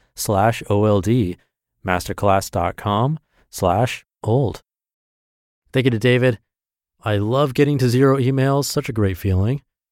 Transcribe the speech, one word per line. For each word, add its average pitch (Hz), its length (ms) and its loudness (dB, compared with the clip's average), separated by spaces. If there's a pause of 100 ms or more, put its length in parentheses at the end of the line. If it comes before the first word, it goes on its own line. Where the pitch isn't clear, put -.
(140)
slash 107 540 0
O 104 160 2
L 104 160 2
D, 95 380 -2 (440)
masterclass 95 680 -2
dot 87 260 -4
com 120 420 -2 (300)
slash 98 560 -2 (180)
old. 113 400 -2 (1080)
Thank 127 140 0
you 131 40 4
to 113 80 0
David. 123 400 2 (640)
I 107 140 -2
love 123 380 0
getting 143 240 2
to 123 100 2
zero 135 300 4
emails, 135 480 0
such - 240 -6
a - 20 -8
great 101 240 0
feeling. 101 460 -2 (300)